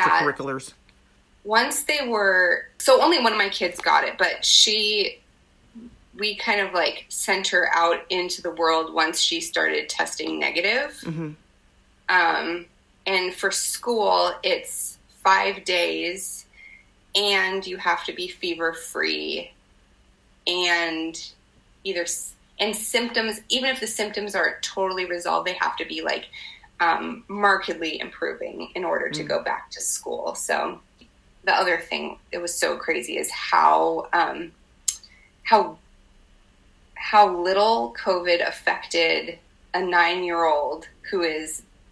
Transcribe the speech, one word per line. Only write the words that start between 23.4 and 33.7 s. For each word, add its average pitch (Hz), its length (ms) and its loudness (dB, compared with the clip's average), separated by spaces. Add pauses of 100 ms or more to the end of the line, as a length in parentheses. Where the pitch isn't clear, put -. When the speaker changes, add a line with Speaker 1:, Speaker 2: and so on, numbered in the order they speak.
Speaker 2:
even 254 200 0
if 254 100 -2
the 220 80 -6
symptoms 202 480 -6
aren't 165 260 -2
totally 185 440 -2
resolved, 175 420 -2
they 180 60 -2
have 170 240 -2
to 160 80 -6
be, 160 160 -8
like, - 240 -4 (540)
um, 165 480 0
markedly 196 720 0
improving - 760 -8
in 185 80 -4
order - 260 -2
to - 140 -6
Speaker 1:
Mm. - 40 -10
Speaker 2:
go - 140 0
back - 300 -6
to - 100 -12
school. - 540 -4
So - 460 -4 (640)
the 190 80 2
other 180 260 2
thing, - 400 -8 (120)
it 175 80 -6
was 175 140 -4
so - 240 0
crazy, - 400 -4
is - 140 -4
how, 160 800 4